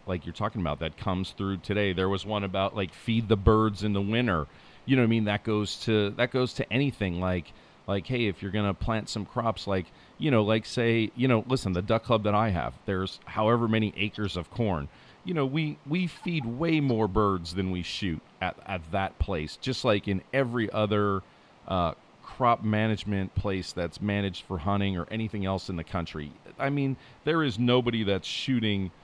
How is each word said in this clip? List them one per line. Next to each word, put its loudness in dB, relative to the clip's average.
like -4
you're -8
talking -4
about, -2
that -6
comes -2
through -4
today. 0
There 0
was -2
one -2
about, -2
like, -4
feed -2
the 6
birds 4
in 0
the 0
winter. 0
You 4
know 6
what 6
I 4
mean? 4
That -2
goes -2
to, 2
that -2
goes 0
to -6
anything. 0
Like, -2
like, -4
hey, -2
if -4
you're -6
gonna 0
plant -2
some -6
crops, -2
like, 0
you 0
know, 6
like, 2
say, 2
you 2
know, 4
listen, 0
the 0
duck 0
club 2
that 2
I 2
have, -2
there's -4
however 2
many 2
acres -4
of -6
corn. -2
You -4
know, 2
we, -2
we 0
feed -4
way 0
more 4
birds 0
than 0
we -2
shoot -4
at, -4
at -8
that -2
place, -2
just -6
like 2
in 0
every 0
other, 2
uh, 0
crop 2
management 0
place -2
that's -4
managed -2
for -4
hunting 0
or -4
anything -4
else -2
in -6
the -6
country. -6
I -2
mean, -2
there 2
is 0
nobody 4
that's 0
shooting 0